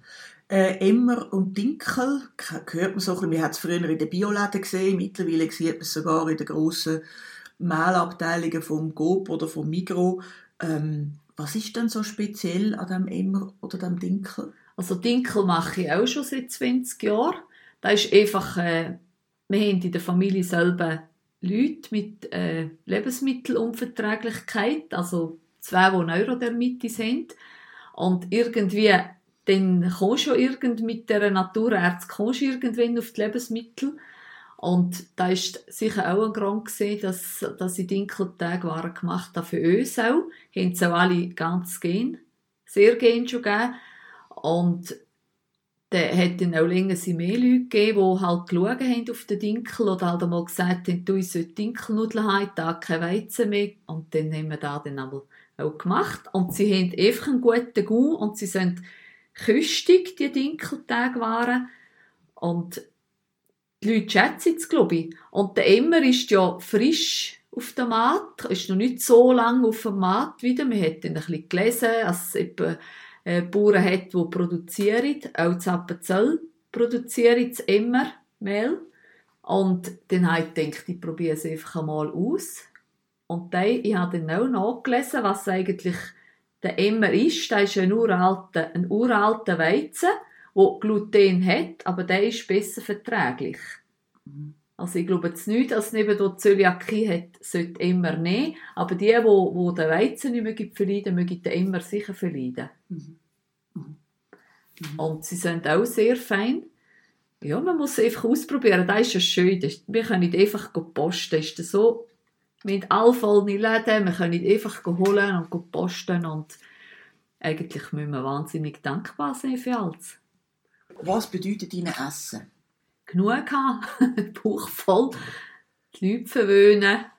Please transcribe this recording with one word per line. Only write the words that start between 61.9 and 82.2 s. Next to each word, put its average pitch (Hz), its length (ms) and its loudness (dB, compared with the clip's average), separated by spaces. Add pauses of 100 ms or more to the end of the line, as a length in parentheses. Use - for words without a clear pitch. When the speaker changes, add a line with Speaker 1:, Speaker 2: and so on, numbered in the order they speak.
Speaker 2:
Und 170 480 -4 (1000)
die 220 100 2
Leute 214 160 0
schätzen - 480 2
es, - 100 -10
glaube 185 280 2
ich. 165 200 -4 (160)
Und 196 240 0
der - 220 6
Emmer 320 260 4
ist 254 280 2
ja 185 280 4
frisch - 800 0 (120)
auf - 220 -10
dem 247 160 -4
Markt, 240 560 0
ist - 240 -4
noch 190 60 0
nicht 247 260 0
so 247 300 10
lange 240 360 4
auf 220 160 0
dem 202 140 -2
Markt 196 460 0
wieder. 254 220 0
Man 220 160 0
hat 160 220 0
dann 160 80 -4
ein - 20 -4
bisschen 156 340 -6
gelesen, 226 420 2 (120)
dass 175 280 -2
es - 60 -6
etwa, 170 420 -2 (460)
äh, 175 180 0
Bauern 202 420 4
hat, 185 300 0
die 175 160 2
produzieren. 202 920 0 (140)
Auch 170 180 0
in 180 180 -4
Appenzell 185 680 0 (320)
produzieren 240 800 2
das - 120 -10
Emmermehl. 220 1200 0 (600)
Und 185 500 0 (160)
dann 180 240 2
habe 165 160 0
ich - 60 -16
gedacht, 156 340 -4
ich 175 140 -10
probiere 160 340 -4
es 156 100 -6
einfach 160 320 -8
einmal 151 340 -4
aus. 262 500 -4 (640)